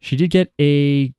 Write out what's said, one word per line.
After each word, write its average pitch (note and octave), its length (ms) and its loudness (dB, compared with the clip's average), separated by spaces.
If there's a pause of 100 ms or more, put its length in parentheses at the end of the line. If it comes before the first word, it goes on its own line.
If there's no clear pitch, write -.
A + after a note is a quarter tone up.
she - 160 -6
did E3 140 0
get F#3 280 0
a C#3+ 600 0